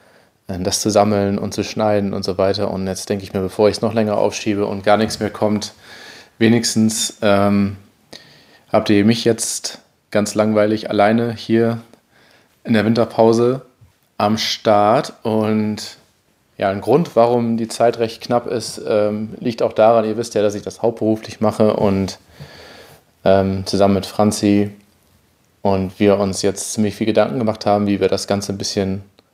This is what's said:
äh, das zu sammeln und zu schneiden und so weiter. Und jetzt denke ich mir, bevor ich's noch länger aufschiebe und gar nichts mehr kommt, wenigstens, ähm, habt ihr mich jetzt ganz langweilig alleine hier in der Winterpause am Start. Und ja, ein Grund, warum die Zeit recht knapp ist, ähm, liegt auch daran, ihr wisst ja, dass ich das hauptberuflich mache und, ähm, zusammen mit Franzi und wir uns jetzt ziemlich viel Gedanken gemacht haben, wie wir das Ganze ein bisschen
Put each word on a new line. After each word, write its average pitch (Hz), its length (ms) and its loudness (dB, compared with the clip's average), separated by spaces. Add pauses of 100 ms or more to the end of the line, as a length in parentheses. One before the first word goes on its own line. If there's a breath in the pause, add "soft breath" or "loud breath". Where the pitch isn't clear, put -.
(480 soft breath)
äh, 95 120 -8
das 95 200 -4
zu 110 100 -2
sammeln 101 480 2
und 104 160 -6
zu 104 120 -4
schneiden 104 480 -2
und 98 100 -6
so 92 140 -4
weiter. 98 340 0
Und 95 160 -6
jetzt 92 220 -8
denke 101 160 -4
ich - 80 -14
mir, 98 80 -2
bevor 104 260 2
ich's 98 140 0
noch 104 120 -2
länger 107 240 0
aufschiebe 104 480 -2
und 101 200 -8
gar 101 100 6
nichts 107 240 -2
mehr 104 100 -4
kommt, 104 440 -4 (640 loud breath)
wenigstens, 113 840 0
ähm, 101 540 2 (960 loud breath)
habt 107 180 2
ihr 101 140 4
mich 113 220 2
jetzt - 540 -4 (300)
ganz 104 260 -2
langweilig 107 540 0
alleine 113 440 2
hier 113 480 0 (840 soft breath)
in 120 100 -2
der 107 100 4
Winterpause 117 800 2 (560)
am 107 200 0
Start. 107 760 2 (100)
Und 107 720 -2 (600)
ja, 98 120 0
ein 101 120 -4
Grund, 147 340 0
warum 117 400 2
die 113 140 -4
Zeit 117 280 2
recht 113 220 -4
knapp 120 260 -2
ist, - 400 -6
ähm, 107 440 0 (100)
liegt 123 220 -4
auch 117 100 0
daran, 113 320 4
ihr 107 140 -4
wisst 117 180 -8
ja, 104 60 2
dass 101 120 2
ich 101 100 -8
das - 180 -12
hauptberuflich 110 580 -2
mache 107 360 2
und, 98 440 0 (1040 loud breath)
ähm, 95 420 2
zusammen 98 280 2
mit 95 120 0
Franzi 104 680 2 (880)
und 95 360 -2
wir 101 220 4
uns 98 220 -2
jetzt - 320 -4
ziemlich 104 220 -2
viel 110 120 -2
Gedanken 107 320 2
gemacht 107 260 -4
haben, 104 220 2
wie 98 140 0
wir 92 80 2
das - 180 -2
Ganze 101 240 -4
ein 98 60 -6
bisschen 98 440 -4 (320)